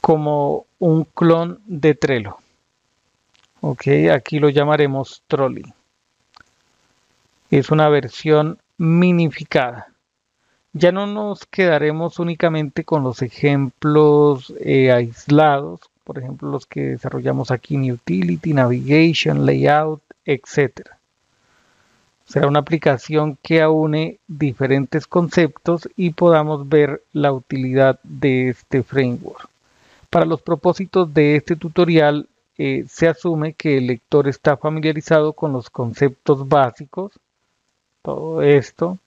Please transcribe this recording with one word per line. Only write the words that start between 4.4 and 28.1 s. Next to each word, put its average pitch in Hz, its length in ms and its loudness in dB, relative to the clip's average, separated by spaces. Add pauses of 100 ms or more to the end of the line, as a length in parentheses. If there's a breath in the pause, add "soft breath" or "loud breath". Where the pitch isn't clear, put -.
lo 147 80 2
llamaremos 143 800 0
Trolley. 131 380 -4 (1900)
Es 139 180 2
una 156 200 4
versión 151 680 0 (200)
minificada. 160 1120 0 (840)
Ya 170 220 2
no 196 120 -4
nos 208 400 -8
quedaremos 160 720 -2
únicamente 160 680 -4
con 151 180 -2
los 131 180 -4
ejemplos, 147 1400 2
eh, 135 300 2
aislados, 143 920 0 (240)
por 156 120 -14
ejemplo, 139 320 -12
los 139 160 -8
que - 160 -10
desarrollamos 135 680 -6
aquí 131 240 -4
en 135 160 -2
Utility, 170 600 -4
Navigation, 143 920 2
Layout, 147 560 0 (220)
etcétera. - 760 -4 (1300)
Será 143 220 0
una 143 120 2
aplicación 151 840 -2
que 160 200 2
aúne 156 680 0
diferentes 139 800 -2
conceptos 170 920 -2
y 175 140 -2
podamos 151 580 2
ver 147 420 2
la 147 220 0
utilidad 131 680 0
de 131 460 -2